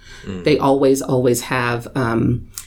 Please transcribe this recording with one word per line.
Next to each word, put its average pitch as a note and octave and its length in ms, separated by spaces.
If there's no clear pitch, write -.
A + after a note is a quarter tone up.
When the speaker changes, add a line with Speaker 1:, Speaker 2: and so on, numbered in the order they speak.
Speaker 1:
Mm. F#2 180
Speaker 2:
They C#3 140
always, C3+ 420
always B2+ 420
have, A#2+ 520
um, A#2+ 540